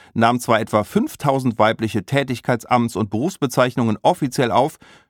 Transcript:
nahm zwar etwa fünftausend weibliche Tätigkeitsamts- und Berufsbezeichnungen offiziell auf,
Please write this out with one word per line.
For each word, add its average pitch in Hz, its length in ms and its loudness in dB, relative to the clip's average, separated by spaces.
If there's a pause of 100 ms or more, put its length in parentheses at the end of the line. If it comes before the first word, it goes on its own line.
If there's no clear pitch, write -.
(140)
nahm 117 240 4
zwar 113 220 0
etwa 107 240 0
fünftausend 135 760 -2
weibliche 110 440 0
Tätigkeitsamts- 123 960 -2
und 104 140 -2
Berufsbezeichnungen 123 920 -2
offiziell 131 500 0
auf, 127 240 0 (340)